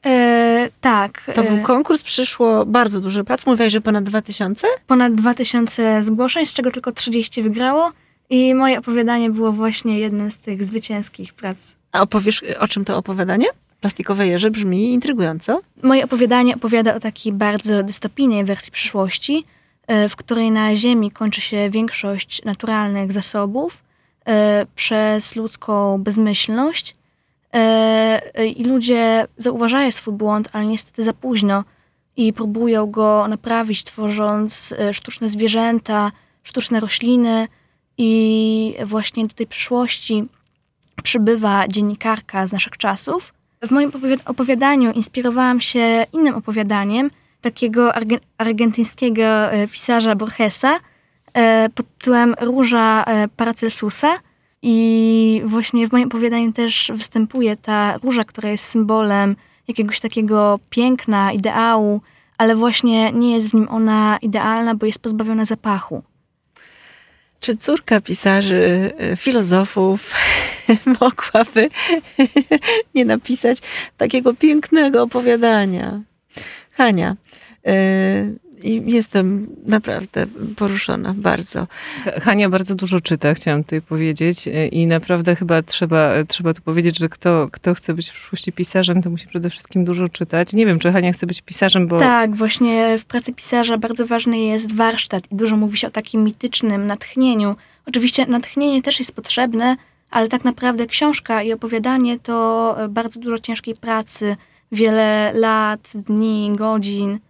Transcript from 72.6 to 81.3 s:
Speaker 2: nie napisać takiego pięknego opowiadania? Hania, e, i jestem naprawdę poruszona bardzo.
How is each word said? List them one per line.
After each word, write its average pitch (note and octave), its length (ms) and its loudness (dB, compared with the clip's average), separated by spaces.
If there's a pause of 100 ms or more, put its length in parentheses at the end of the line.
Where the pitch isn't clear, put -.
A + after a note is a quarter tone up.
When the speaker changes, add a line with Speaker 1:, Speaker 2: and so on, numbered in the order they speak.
Speaker 2:
nie B3+ 100 4
napisać A#3+ 520 0 (400)
takiego B3 360 2
pięknego D4 720 4
opowiadania? A3+ 1000 0 (680)
Hania, F#3+ 440 2 (500)
e, F#3+ 100 2 (880)
i A3+ 300 -2
jestem G3+ 540 0 (180)
naprawdę G#3 600 -2 (300)
poruszona G3 640 -4
bardzo. F3+ 500 -2 (360)